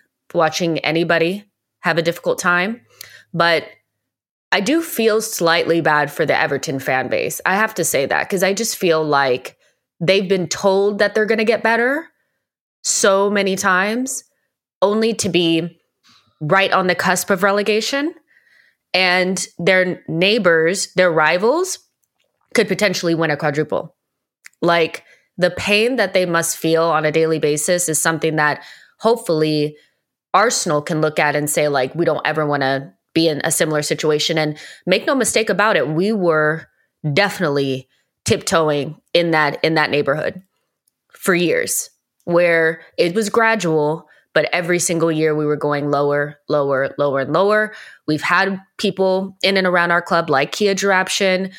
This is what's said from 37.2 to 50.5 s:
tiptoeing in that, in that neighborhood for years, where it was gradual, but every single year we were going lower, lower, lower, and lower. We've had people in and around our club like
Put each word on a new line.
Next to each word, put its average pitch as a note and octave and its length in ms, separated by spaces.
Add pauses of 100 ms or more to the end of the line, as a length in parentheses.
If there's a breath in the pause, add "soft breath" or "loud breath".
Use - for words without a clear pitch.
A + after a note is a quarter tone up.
tiptoeing D#3 760 (140)
in E3+ 160
that, D3+ 340
in D#3+ 100
that D3+ 160
neighborhood C#3+ 520 (680)
for - 220
years, - 560 (340)
where E3+ 560 (160 loud breath)
it F3 180
was G#3 160
gradual, E3+ 800 (240 soft breath)
but D3+ 200
every F3 280
single E3 320
year D#3 240
we D3+ 100
were D3 100
going D3 340
lower, C#3+ 480 (100)
lower, C#3 500
lower, C#3 220
and C3+ 120
lower. G#3+ 400 (360 loud breath)
We've D3+ 140
had F#3+ 360 (200)
people F#3+ 640
in F#3+ 140
and F#3 100
around F3 260
our E3+ 100
club E3 280
like C#3+ 220